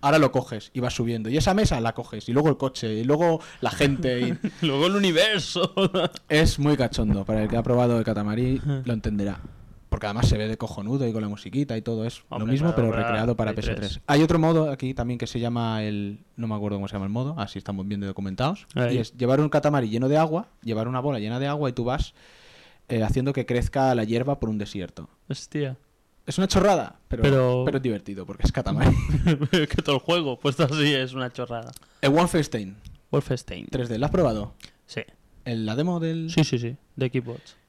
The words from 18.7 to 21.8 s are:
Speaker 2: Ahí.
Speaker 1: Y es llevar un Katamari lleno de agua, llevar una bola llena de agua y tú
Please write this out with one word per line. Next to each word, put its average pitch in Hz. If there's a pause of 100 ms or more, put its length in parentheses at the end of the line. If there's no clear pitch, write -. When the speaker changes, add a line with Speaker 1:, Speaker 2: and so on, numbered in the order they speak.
Speaker 2:
Ahí. 123
Speaker 1:
Y 123
es -
llevar 127
un 151
Katamari 143
lleno 120
de 147
agua, 160 (160)
llevar 113
una 127
bola 135
llena 110
de 139
agua 147
y -
tú 120